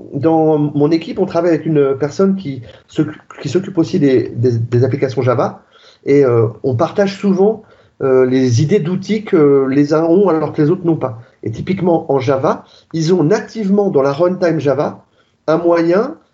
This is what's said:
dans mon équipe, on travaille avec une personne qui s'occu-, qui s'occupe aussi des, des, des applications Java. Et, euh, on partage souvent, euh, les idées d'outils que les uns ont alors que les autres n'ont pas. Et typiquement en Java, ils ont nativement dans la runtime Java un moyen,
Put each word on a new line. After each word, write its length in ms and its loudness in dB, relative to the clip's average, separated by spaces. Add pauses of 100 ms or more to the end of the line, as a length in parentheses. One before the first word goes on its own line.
(120)
dans 460 2
mon 320 0
équipe, 280 -4
on 60 0
travaille 300 0
avec 100 -4
une 320 0
personne 400 0
qui 240 -10 (280)
s'occu-, 300 -4 (220)
qui 80 -10
s'occupe 300 -4
aussi 200 0
des, 300 2
des, 300 0
des 260 0
applications 380 -2
Java. 400 -2 (420)
Et, 220 4
euh, 220 2 (140)
on 140 -2
partage 400 -2
souvent, 460 0 (400)
euh, 240 4
les 360 2
idées 180 2
d'outils 440 -4
que 460 4
les 240 2
uns 100 2
ont 240 4
alors 240 0
que 80 -4
les 100 2
autres 140 -2
n'ont 140 0
pas. 240 -8 (200)
Et 80 -6
typiquement 640 -2
en 60 2
Java, 460 -2 (280)
ils 220 0
ont 100 0
nativement 640 -2
dans 140 2
la 100 0
runtime 480 0
Java 460 -2 (400)
un 100 2
moyen, 600 0 (180)